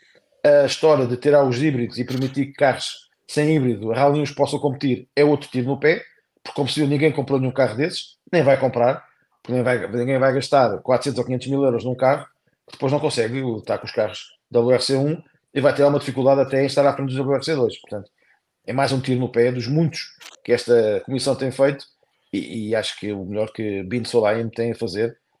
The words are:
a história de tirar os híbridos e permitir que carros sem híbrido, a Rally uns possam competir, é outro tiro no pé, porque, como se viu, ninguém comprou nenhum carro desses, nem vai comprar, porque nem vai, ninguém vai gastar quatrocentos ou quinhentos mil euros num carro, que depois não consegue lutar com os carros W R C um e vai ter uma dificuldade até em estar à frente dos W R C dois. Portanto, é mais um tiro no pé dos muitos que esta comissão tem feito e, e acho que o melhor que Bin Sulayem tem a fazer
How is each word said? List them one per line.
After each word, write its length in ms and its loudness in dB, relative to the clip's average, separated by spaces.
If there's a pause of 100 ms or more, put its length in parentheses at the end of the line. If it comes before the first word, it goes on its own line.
(440)
a 220 6
história 400 2
de 120 -4
tirar 260 4
os 180 0
híbridos 380 -2
e 60 -4
permitir 420 -4
que 60 -18
carros 560 -2 (180)
sem 280 2
híbrido, 360 0
a 40 -2
Rally 260 2
uns 100 -4
possam 260 -2
competir, 580 -2
é 80 4
outro 260 2
tiro 180 -4
no 120 -4
pé, 240 0 (380)
porque, 140 -16
como 140 -2
se 100 -4
viu, 80 2
ninguém 240 2
comprou 280 -2
nenhum 140 -2
carro 220 0
desses, 420 -6 (140)
nem 100 4
vai 180 4
comprar, 460 0 (380)
porque 100 -6
nem 80 0
vai, 260 0
ninguém 300 -2
vai 160 2
gastar 480 2
quatrocentos 380 0
ou 60 -2
quinhentos 220 -6
mil 160 0
euros 200 0
num 120 -4
carro, 300 0 (400)
que 80 -20
depois 180 -2
não 80 0
consegue 420 -2
lutar 380 -4
com 80 -14
os 40 -12
carros 460 -6 (140)
W 240 4
R 60 0
C 140 0
um 240 0 (320)
e 80 -2
vai 140 4
ter 100 2
uma 140 4
dificuldade 420 2
até 220 0
em 60 2
estar 180 2
à 80 4
frente 140 -6
dos 100 -4
W 180 0
R 80 -4
C 120 -2
dois. 260 0
Portanto, 300 -14 (520)
é 80 -10
mais 200 0
um 100 -2
tiro 180 -2
no 120 -4
pé 200 2
dos 160 -6
muitos 480 -2 (280)
que 80 -2
esta 520 2
comissão 320 -2
tem 140 -4
feito 340 0 (480)
e, 380 -6
e 60 0
acho 240 -4
que 120 -6
o 140 -8
melhor 260 -6
que 300 -6
Bin 240 -6
Sulayem 440 0
tem 220 -4
a 40 -6
fazer 420 -4 (220)